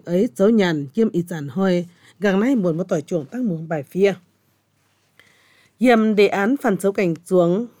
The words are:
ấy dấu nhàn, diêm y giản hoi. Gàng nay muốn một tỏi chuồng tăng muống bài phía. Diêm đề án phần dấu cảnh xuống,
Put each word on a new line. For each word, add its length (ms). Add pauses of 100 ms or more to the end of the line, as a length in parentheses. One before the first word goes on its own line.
ấy 300
dấu 140
nhàn, 460
diêm 140
y 120
giản 260
hoi. 380 (340)
Gàng 200
nay 160
muốn 220
một 60
tỏi 180
chuồng 240
tăng 220
muống 200
bài 160
phía. 300 (1700)
Diêm 360
đề 120
án 340
phần 180
dấu 120
cảnh 220 (120)
xuống, 420 (140)